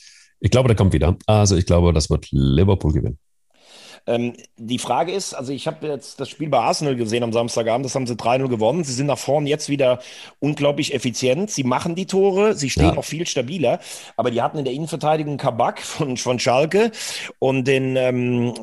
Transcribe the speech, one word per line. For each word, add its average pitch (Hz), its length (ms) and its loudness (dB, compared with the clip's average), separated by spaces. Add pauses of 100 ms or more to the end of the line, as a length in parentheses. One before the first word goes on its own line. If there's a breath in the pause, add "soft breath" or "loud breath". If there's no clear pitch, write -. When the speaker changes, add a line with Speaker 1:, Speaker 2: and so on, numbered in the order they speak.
(440 loud breath)
Speaker 1:
Ich 101 60 2
glaube, 127 200 4
der 110 60 4
kommt 98 180 4
wieder. 80 240 2 (100)
Also 104 280 4
ich 85 120 2
glaube, 87 260 4
das 78 160 0
wird 76 220 0
Liverpool 76 640 2
gewinnen. - 260 -2 (880 loud breath)
Speaker 2:
Ähm, 120 260 -2 (240)
die 117 220 -6
Frage 160 320 -2
ist, 190 240 -6
also 139 180 -8
ich 131 140 -8
habe 156 180 -8
jetzt - 340 -10
das 135 100 -8
Spiel 160 200 -8
bei 135 80 2
Arsenal 139 380 0
gesehen 120 260 0
am 117 100 0
Samstagabend, 117 540 0
das 123 80 -8
haben 131 140 -2
sie 120 80 -4
drei 120 240 0
null 135 100 -2
gewonnen. 120 340 2
Sie 135 100 -6
sind 135 120 -2
nach 135 140 0
vorn 147 260 0
jetzt 143 240 -2
wieder 127 300 2 (400 loud breath)
unglaublich 143 560 0
effizient. 131 560 0
Sie 143 120 -4
machen 139 300 -2
die 180 140 -6
Tore, 196 480 2
sie 139 160 -4
stehen - 140 4
Speaker 1:
Ja. - 120 2
Speaker 2:
auch 135 80 -6
viel 160 220 -6
stabiler, 139 520 -2 (380 loud breath)
aber 120 140 0
die 117 100 0
hatten 151 160 -2
in 139 80 -4
der 127 80 -2
Innenverteidigung 151 640 -2
Kabak 123 460 -2
von, 131 340 -4
von 123 220 -2
Schalke 160 520 2 (460 loud breath)
und 131 300 0
den, 131 280 2
ähm, 123 680 0